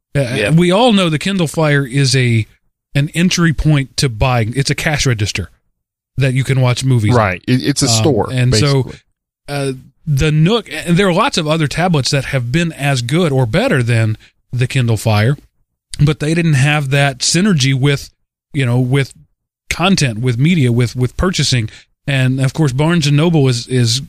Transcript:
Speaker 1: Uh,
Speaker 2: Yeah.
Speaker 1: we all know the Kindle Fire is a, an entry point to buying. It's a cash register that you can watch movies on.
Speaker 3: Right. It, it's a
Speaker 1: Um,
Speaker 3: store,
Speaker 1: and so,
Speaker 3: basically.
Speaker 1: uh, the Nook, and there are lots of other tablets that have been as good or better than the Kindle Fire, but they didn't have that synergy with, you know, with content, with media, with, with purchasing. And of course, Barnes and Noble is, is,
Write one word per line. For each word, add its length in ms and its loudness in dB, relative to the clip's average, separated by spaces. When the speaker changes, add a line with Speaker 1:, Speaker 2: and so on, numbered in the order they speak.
Speaker 1:
Uh, 200 -2
Speaker 2:
Yeah. 160 0
Speaker 1:
we 200 4
all 200 4
know 180 2
the 100 -2
Kindle 280 -2
Fire 380 0
is 300 0
a, 320 2
an 180 0
entry 400 2
point 440 0
to 120 0
buying. 460 0
It's 160 -2
a 40 -4
cash 300 -2
register 440 -2
that 160 0
you 100 0
can 180 0
watch 220 0
movies 280 2
on. 60 4
Speaker 3:
Right. 300 0
It, 160 2
it's 200 -2
a 20 2
Speaker 1:
Um, 60 0
Speaker 3:
store, 420 0
Speaker 1:
and 220 2
so, 280 2
Speaker 3:
basically. 160 -14
Speaker 1:
uh, 260 -6
the 260 0
Nook, 380 2
and 280 -2
there 100 2
are 60 2
lots 240 0
of 100 -2
other 200 0
tablets 420 -2
that 160 -2
have 260 -4
been 220 0
as 300 -2
good 280 0
or 140 2
better 380 0
than 340 0
the 140 -2
Kindle 320 0
Fire, 400 0
but 160 2
they 140 -2
didn't 220 0
have 340 0
that 300 0
synergy 560 0
with, 340 -2
you 140 -2
know, 140 0
with 340 -2
content, 500 0
with 200 -2
media, 320 2
with, 240 0
with 220 -4
purchasing. 520 -2
And 340 0
of 120 -2
course, 200 0
Barnes 320 0
and 100 2
Noble 320 2
is, 200 -2
is, 420 0